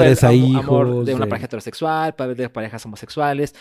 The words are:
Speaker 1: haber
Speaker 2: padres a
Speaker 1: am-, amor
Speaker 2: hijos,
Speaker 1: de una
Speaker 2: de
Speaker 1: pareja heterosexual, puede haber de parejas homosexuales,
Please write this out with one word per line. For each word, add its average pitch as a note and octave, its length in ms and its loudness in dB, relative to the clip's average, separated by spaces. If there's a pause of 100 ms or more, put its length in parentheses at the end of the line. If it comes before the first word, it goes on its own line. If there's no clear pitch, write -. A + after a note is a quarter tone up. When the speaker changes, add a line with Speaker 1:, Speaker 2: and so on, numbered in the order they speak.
Speaker 1:
haber C3 140 6
Speaker 2:
padres - 60 2
a A#2+ 60 8
Speaker 1:
am-, B2+ 260 4
amor C3+ 320 2
Speaker 2:
hijos, B2 180 -2
Speaker 1:
de C3+ 80 -2
una B2+ 120 -4
Speaker 2:
de G#2 40 -4
Speaker 1:
pareja A#2 160 -8
heterosexual, D#3+ 680 -6
puede C3 160 -8
haber A#2+ 60 -10
de B2 120 -6
parejas A2 340 -12
homosexuales, C#3+ 760 -6